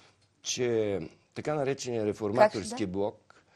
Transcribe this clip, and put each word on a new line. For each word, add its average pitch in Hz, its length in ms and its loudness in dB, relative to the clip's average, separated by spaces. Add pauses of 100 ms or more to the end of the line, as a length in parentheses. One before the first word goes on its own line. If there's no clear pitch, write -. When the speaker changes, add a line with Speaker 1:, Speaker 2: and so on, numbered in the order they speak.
(420)
Speaker 1:
че 110 580 0 (340)
така 151 220 -4
наречения 127 500 -2
реформаторски 107 640 2
Speaker 2:
Как - 80 -8
ще 107 80 -2
да? 90 60 -4
Speaker 1:
блок, - 520 -6 (120)